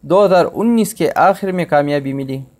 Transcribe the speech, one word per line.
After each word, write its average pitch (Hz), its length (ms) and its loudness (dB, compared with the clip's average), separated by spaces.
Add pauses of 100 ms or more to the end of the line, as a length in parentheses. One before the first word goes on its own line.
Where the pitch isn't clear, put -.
दो 185 200 4
हज़ार 180 220 4
उन्नीस 226 480 0
के 160 140 -2
आखिर 190 440 0
में 180 140 -4
कामयाबी 143 480 -2
मिली 135 280 -8 (180)